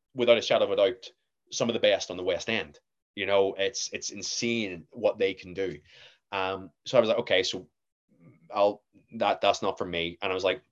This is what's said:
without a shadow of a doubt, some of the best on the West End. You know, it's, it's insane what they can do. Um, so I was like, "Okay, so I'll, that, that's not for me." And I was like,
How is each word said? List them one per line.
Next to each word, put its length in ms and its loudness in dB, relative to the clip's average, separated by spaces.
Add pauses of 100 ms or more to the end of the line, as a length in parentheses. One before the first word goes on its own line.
(160)
without 220 6
a 40 -2
shadow 240 2
of 60 -4
a 40 0
doubt, 340 0 (420)
some 180 -2
of 40 -2
the 60 -2
best 320 2
on 60 -6
the 60 -6
West 260 -2
End. 300 -4 (360)
You 100 -6
know, 320 2
it's, 360 -2
it's 180 -8
insane 800 -4
what 280 0
they 140 0
can 200 -14
do. 240 -6 (540)
Um, 380 -4 (160)
so 120 2
I 40 10
was 80 2
like, 100 2
"Okay, 240 2
so 240 -6 (840)
I'll, 300 2 (320)
that, 260 0
that's 200 2
not 160 -2
for 80 -4
me." 360 -6
And 100 -2
I 40 -2
was 100 -4
like, 160 2 (100)